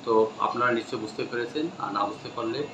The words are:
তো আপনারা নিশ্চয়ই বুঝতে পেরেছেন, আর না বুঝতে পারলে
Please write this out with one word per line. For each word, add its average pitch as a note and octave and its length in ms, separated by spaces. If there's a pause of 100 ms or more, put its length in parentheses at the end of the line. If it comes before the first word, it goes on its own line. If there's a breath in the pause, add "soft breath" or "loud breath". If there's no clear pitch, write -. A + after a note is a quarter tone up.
তো A2 340
আপনারা A#2+ 340
নিশ্চয়ই A#2 280
বুঝতে A2 300
পেরেছেন, A#2+ 360 (120)
আর G2+ 140
না G2+ 120
বুঝতে G#2 320
পারলে A#2+ 380